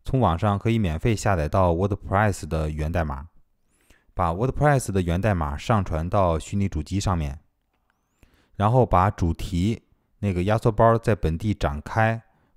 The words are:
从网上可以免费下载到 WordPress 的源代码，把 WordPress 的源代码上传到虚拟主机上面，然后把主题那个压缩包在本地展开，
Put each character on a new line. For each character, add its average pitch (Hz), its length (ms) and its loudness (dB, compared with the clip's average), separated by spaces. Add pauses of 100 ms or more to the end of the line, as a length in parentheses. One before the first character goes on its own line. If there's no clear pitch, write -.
从 131 160 -2
网 90 180 2
上 101 200 0
可 113 120 -2
以 117 80 2
免 85 200 0
费 113 180 0
下 104 180 0
载 76 140 0
到 92 240 2
WordPress 98 720 -2
的 78 240 -2
源 76 220 -4
代 85 120 0
码， 73 240 -8 (840)
把 87 180 0
WordPress 131 600 0
的 95 100 2
源 85 180 0
代 104 140 2
码 73 220 -2
上 104 280 0
传 82 240 -4
到 90 300 2
虚 - 180 -8
拟 98 120 0
主 78 120 -4
机 92 200 -4
上 98 180 0
面， 76 220 -6 (1120)
然 101 160 2
后 123 160 4
把 95 240 4
主 85 220 0
题 90 500 -2 (380)
那 101 120 0
个 90 120 -2
压 104 140 2
缩 120 120 0
包 113 260 4
在 110 200 0
本 80 200 -2
地 107 160 -2
展 76 280 -4
开， 113 420 -2 (340)